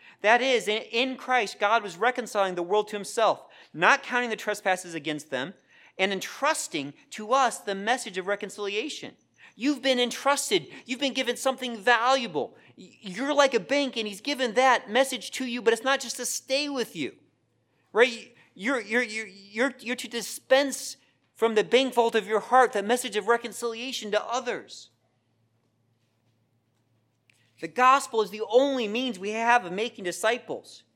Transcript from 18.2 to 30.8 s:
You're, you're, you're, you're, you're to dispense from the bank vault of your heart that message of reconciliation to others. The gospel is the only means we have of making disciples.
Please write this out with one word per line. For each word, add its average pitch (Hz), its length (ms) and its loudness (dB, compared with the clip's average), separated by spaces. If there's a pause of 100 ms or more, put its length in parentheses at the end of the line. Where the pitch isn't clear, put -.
You're, 226 260 -2
you're, 220 220 0
you're, 220 240 -6
you're, 202 520 -4
you're 233 180 -6
to 247 120 -10
dispense - 880 0 (380)
from 226 200 2
the 208 100 4
bank 247 280 2
vault 233 220 2
of 208 120 0
your 208 140 0
heart 247 320 4
that 202 140 -2
message 233 300 -2
of 202 120 -2
reconciliation 233 840 -4
to 208 120 0
others. 233 640 -6 (2750)
The 165 80 -8
gospel 254 540 4
is 190 80 -6
the 214 200 -8
only 262 380 4
means 233 300 -4
we 196 120 -8
have 233 340 4
of 175 80 -8
making 208 320 -6
disciples. 175 800 -4 (140)